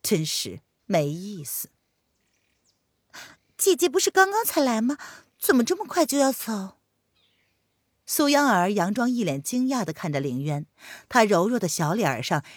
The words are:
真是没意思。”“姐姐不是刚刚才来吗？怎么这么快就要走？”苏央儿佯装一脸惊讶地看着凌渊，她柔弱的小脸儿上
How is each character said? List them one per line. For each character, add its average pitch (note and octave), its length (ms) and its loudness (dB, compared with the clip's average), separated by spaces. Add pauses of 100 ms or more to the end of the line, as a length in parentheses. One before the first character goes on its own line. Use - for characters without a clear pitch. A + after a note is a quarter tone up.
真 D#3+ 240 0
是 G#2+ 360 -6 (240)
没 D#3 240 0
意 F3+ 340 -10
思。 - 260 -10 (1900)
”“姐 F#4+ 180 4
姐 E4+ 140 2
不 C#4 100 0
是 G4 100 0
刚 F#4+ 220 4
刚 A4 140 0
才 - 160 0
来 A#3+ 200 2
吗？ B3+ 160 0 (400)
怎 - 180 2
么 A#3+ 80 2
这 D#4 120 -2
么 G4 100 -10
快 D#4 200 0
就 C#4+ 120 -2
要 C4+ 140 4
走？” G3+ 460 -8 (1300)
苏 C#4+ 220 0
央 C#4+ 180 4
儿 F#3 220 4
佯 G3+ 220 0
装 A#3+ 180 0
一 A#3+ 140 0
脸 C#3+ 180 -2
惊 B3 260 -2
讶 B3+ 180 -2
地 D#3 80 -6
看 D#3 180 -6
着 C#3+ 80 0
凌 C3+ 240 -4
渊， D3 220 -4 (440)
她 A#3+ 140 4
柔 G3 240 4
弱 A#3+ 120 0
的 F#3+ 80 -4
小 D#3+ 260 -2
脸 G3+ 160 0
儿 B2 140 -4
上 D3+ 200 -2 (140)